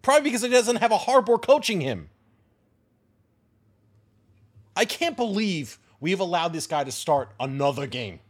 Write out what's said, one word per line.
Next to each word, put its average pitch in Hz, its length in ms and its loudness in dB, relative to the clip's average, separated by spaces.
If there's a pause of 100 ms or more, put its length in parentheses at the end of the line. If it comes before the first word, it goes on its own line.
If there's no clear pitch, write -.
Probably 285 220 4
because 240 180 -2
he 247 60 -2
doesn't 240 280 2
have 220 140 0
a 214 80 2
Harbaugh 240 420 2
coaching 240 400 2
him. 104 300 -4 (2750)
I 233 100 2
can't 339 320 -4
believe 196 640 -4 (220)
we've 180 200 -2
allowed 170 320 0
this 160 140 -8
guy 147 160 -2
to 135 100 -6
start 135 460 -2
another 139 480 -2
game. 110 320 -10 (120)